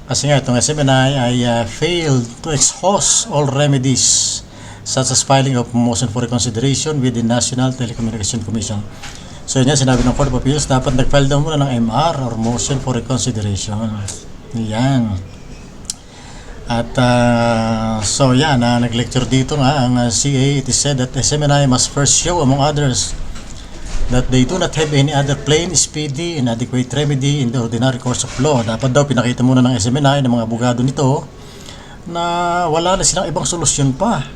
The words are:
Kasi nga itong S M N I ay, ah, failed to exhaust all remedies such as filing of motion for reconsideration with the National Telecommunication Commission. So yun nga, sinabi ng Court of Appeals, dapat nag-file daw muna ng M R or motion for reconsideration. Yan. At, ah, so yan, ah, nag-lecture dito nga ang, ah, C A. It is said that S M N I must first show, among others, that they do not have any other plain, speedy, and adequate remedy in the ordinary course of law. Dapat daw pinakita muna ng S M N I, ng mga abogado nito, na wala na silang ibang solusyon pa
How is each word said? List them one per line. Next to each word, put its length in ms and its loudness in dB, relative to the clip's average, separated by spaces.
Kasi 240 -2
nga 100 4
itong 220 2
S 100 0
M 140 0
N 80 4
I 240 4
ay, 200 2
ah, 160 2
failed 640 0
to 80 -4
exhaust 800 0
all 160 2
remedies 960 2
such 260 -2
as 140 0
filing 320 2
of 160 -2
motion 400 0
for 160 -2
reconsideration 720 0
with 160 0
the 80 -2
National 480 0
Telecommunication 720 -4
Commission. 400 -4
So 160 2
yun 80 4
nga, 80 4
sinabi 240 2
ng 100 2
Court 140 2
of 160 0
Appeals, 240 0
dapat 320 0
nag-file 320 4
daw 80 2
muna 160 0
ng 160 0
M 160 0
R 320 0
or 160 -4
motion 480 -2
for 160 -2
reconsideration. 800 -2
Yan. 640 0
At, 320 -4
ah, 1080 2
so 260 2
yan, 320 4
ah, 160 2
nag-lecture 480 0
dito 320 0
nga 240 2
ang, 140 2
ah, 160 2
C 180 0
A. 300 2
It 80 -6
is 80 0
said 240 0
that 100 -2
S 220 -2
M 100 0
N 80 4
I 140 4
must 260 2
first 240 2
show, 240 0
among 240 4
others, 480 0
that 200 2
they 160 4
do 120 -2
not 160 -2
have 200 0
any 160 4
other 240 2
plain, 400 0
speedy, 640 -4
and 80 0
adequate 480 -2
remedy 480 0
in 80 0
the 80 0
ordinary 400 0
course 240 -4
of 160 -8
law. 240 2
Dapat 320 0
daw 80 6
pinakita 400 0
muna 160 4
ng 160 4
S 160 0
M 80 0
N 80 2
I, 160 2
ng 80 2
mga 160 0
abogado 320 -2
nito, 480 0
na 640 -2
wala 240 2
na 80 0
silang 240 0
ibang 160 -4
solusyon 520 0
pa 280 0